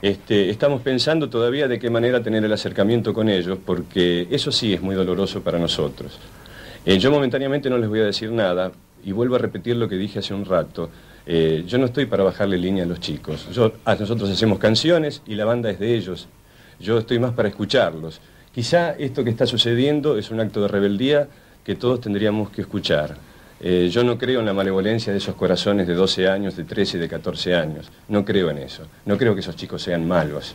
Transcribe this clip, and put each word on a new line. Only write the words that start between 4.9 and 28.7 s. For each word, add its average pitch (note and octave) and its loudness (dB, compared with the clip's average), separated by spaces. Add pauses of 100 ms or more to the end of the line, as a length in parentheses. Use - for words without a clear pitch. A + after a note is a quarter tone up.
doloroso F#2 -2
para E2+ -2
nosotros. D#2+ -4 (680)
Eh, F#2+ 4
yo A#2+ 4
momentáneamente C#3 0
no B2 2
les A2+ 0
voy A2 0
a - 4
decir G#2 -2
nada, F#2 0 (320)
y F#2+ -6
vuelvo B2 0
a - 4
repetir A2+ -2
lo A2+ 0
que F#2+ -4
dije G2+ -4
hace G2 -6
un G2 -6
rato. E2+ -2 (360)
Eh, D#2+ 2
yo G#2+ -2
no C3 4
estoy B2 -2
para G2 0
bajarle G2 0
línea F#2 0
a - -2
los E2+ -4
chicos. - -8
Yo, A2+ 2 (140)
a, G#2 2
nosotros G#2 -2
hacemos G2 2
canciones D3 2
y G#2+ -8
la G#2 -2
banda A#2 0
es F#2 -4
de A#2 2
ellos. F2+ -6 (540)
Yo G#2+ 2
estoy A2+ 0
más B2 0
para A#2 0
escucharlos. F2 -2 (340)
Quizá E3 2
esto C3+ -4
que A#2+ 0
está A#2 2
sucediendo C3 2
es G#2+ -6
un A2+ -2
acto G#2+ -2
de G2+ 2
rebeldía G#2 2 (340)
que G#2 -4
todos B2 0
tendríamos G#2 0
que - -10
escuchar. D#2 -4 (340)
Eh, F2+ 4
yo A#2 2
no A#2+ 2
creo B2 0
en A2 -2
la G2 0
malevolencia G2 0
de G2+ 0
esos F#2+ -6
corazones F#2+ 0
de F2 0
doce F#2 2
años, F#2+ 0
de E2 -8
trece, G2 -2
de E2 -2
catorce E2 -4
años. D#2 -2 (200)
No G#2 2
creo F#2+ 2
en D2 -4
eso. C#2 -12 (220)